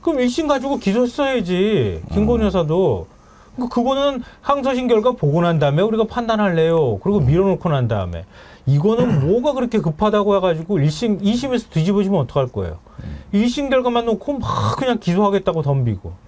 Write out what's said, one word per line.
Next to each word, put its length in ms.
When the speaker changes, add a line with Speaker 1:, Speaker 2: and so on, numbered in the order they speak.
Speaker 1:
그럼 180
일 100
심 200
가지고 300
기소했어야지, 1200
김건희 300
Speaker 2:
음. 40
Speaker 1:
여사도. 600
그러니까 180
그거는 520
항소심 480
결과 240
보고 300
난 180
다음에 200
우리가 280
판단할래요. 920
그리고 220
Speaker 2:
음. 60
Speaker 1:
밀어놓고 420
난 180
다음에. 380
이거는 560
Speaker 2:
<clears throat> 80
Speaker 1:
뭐가 220
그렇게 260
급하다고 600
해가지고 420
일 100
심, 320
이 140
심에서 340
뒤집어지면 520
어떡할 260
거예요? 300
Speaker 2:
음. 140
Speaker 1:
일 180
심 220
결과만 360
놓고 340
막 360
그냥 220
기소하겠다고 640
덤비고. 500